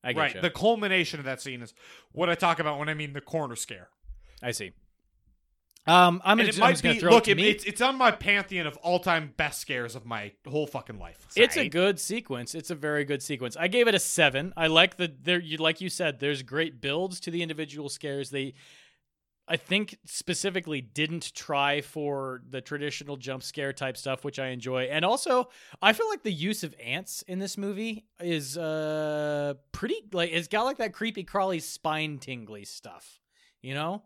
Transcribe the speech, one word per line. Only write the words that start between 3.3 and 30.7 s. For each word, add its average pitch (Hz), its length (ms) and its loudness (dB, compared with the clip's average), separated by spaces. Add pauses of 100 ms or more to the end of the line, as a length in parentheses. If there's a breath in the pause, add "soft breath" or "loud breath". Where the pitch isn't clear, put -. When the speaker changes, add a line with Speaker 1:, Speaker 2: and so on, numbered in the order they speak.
Speaker 2:
scare. 95 340 -12 (540 soft breath)
Speaker 1:
I 123 80 -4
see. 101 220 -6 (1120)
Um, 175 380 8
I'm 202 140 6
Speaker 2:
And - 20 4
Speaker 1:
gonna 220 100 4
Speaker 2:
it - 20 -2
Speaker 1:
ju-, 185 100 0
I'm 240 60 8
Speaker 2:
might - 40 8
Speaker 1:
just - 100 0
gonna 170 120 4
Speaker 2:
be, 226 60 -2
Speaker 1:
throw 175 100 6
it 226 40 12
Speaker 2:
look, 226 100 10
Speaker 1:
to 220 80 2
Speaker 2:
it, - 40 6
Speaker 1:
me. 196 140 4
Speaker 2:
it's, 208 140 -2
it's 208 160 -4
on 262 160 2
my 254 140 6
pantheon 196 560 0
of 143 120 -6
all-time 170 600 0
best 151 220 -2
scares 123 360 -6
of 110 80 -14
my 107 280 -8 (140)
whole 147 200 -2
fucking 113 320 -12
life. 87 280 -16 (100)
Speaker 1:
It's 233 200 8
a 330 40 2
Speaker 3:
Sorry. 147 100 0
Speaker 1:
good 175 280 2
sequence. 139 560 -6
It's 160 160 -10
a 175 40 -4
very 147 300 -2
good 143 180 -2
sequence. 123 360 -6
I 170 100 0
gave 233 200 4
it 214 60 4
a 190 40 6
seven. 151 600 2
I 165 80 2
like 165 320 6
the, 170 140 0 (100)
there, 175 180 2
you, 160 160 -6
like 160 240 2
you 180 80 -4
said, 151 320 -2
there's 139 220 0
great 135 400 -4
builds 175 380 -2
to 180 100 -8
the 170 120 -2
individual 151 460 -6
scares. 139 400 -6
They, 135 240 -4 (960 soft breath)
I 165 80 0
think, 208 480 -2
specifically 175 800 -4
didn't 151 520 -4
try 143 460 0
for 139 680 -6
the 131 120 -8
traditional 143 560 -8
jump 131 260 -8
scare 139 300 -6
type 135 240 -6
stuff, 131 260 -4
which 143 160 -6
I 131 100 -2
enjoy. 127 360 -2
And 147 180 0
also, 254 460 2 (320 loud breath)
I 214 140 6
feel 440 160 0
like 403 120 -4
the 214 100 -2
use 180 300 -2
of 151 180 -8
ants 135 420 -6
in 185 160 -8
this 190 180 -6
movie 208 480 -6 (180)
is, 156 360 -2
uh, 151 960 -2 (180)
pretty, 277 240 -4 (160)
like, 175 180 0
it's 165 160 -2
got, 214 180 0
like, 262 120 0